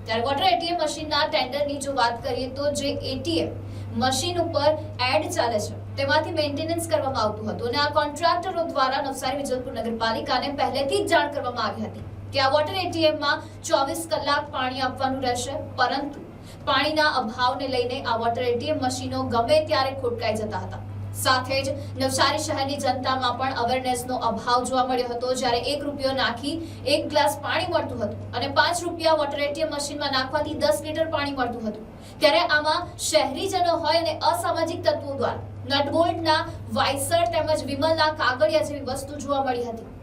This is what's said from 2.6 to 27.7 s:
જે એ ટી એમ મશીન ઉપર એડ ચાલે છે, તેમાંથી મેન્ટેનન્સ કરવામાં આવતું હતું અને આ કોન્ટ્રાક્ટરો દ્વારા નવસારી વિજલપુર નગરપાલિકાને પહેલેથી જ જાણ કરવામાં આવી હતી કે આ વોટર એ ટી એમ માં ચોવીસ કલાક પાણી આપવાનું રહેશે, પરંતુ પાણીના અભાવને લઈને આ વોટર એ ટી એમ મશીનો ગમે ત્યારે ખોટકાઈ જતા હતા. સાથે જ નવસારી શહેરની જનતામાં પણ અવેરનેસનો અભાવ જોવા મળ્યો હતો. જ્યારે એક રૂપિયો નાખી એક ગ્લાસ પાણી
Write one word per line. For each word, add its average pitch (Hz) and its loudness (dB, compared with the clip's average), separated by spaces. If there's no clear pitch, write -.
જે 277 0
એ 262 -4
ટી 330 0
એમ - -2
મશીન 320 2
ઉપર 294 4
એડ 294 2
ચાલે 233 0
છે, - -6
તેમાંથી 302 2
મેન્ટેનન્સ 320 -2
કરવામાં 262 2
આવતું 214 -2
હતું 233 -4
અને 285 0
આ 294 2
કોન્ટ્રાક્ટરો 330 2
દ્વારા 262 2
નવસારી 277 -2
વિજલપુર 254 -4
નગરપાલિકાને 226 0
પહેલેથી 277 0
જ - -2
જાણ 294 4
કરવામાં 240 -2
આવી 208 -4
હતી - -12
કે 269 2
આ 269 4
વોટર 302 2
એ - -2
ટી 320 4
એમ 302 -2
માં 302 0
ચોવીસ 320 2
કલાક 294 0
પાણી 262 -2
આપવાનું 262 -2
રહેશે, 247 -2
પરંતુ 269 -2
પાણીના 302 2
અભાવને 254 0
લઈને 247 -2
આ 233 -2
વોટર 240 0
એ 240 4
ટી 294 0
એમ 262 0
મશીનો 262 -2
ગમે 302 4
ત્યારે 269 0
ખોટકાઈ 226 -2
જતા 214 -4
હતા. - -10
સાથે 262 2
જ 269 -2
નવસારી 262 2
શહેરની 277 0
જનતામાં 262 0
પણ 262 -2
અવેરનેસનો 254 0
અભાવ 240 2
જોવા 254 2
મળ્યો 247 0
હતો. 247 0
જ્યારે 240 0
એક 285 -4
રૂપિયો 269 -2
નાખી 262 -2
એક 294 2
ગ્લાસ 294 4
પાણી 320 -2